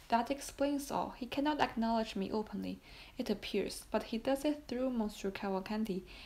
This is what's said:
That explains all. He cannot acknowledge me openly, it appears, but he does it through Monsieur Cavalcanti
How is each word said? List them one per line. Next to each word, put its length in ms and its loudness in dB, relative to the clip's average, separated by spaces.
That 220 4
explains 600 0
all. 260 0
He 100 -6
cannot 340 2
acknowledge 540 2
me 160 0
openly, 480 -2
it 140 -2
appears, 600 -2
but 140 2
he 140 -4
does 260 2
it 240 2
through 220 0
Monsieur 400 0
Cavalcanti 720 0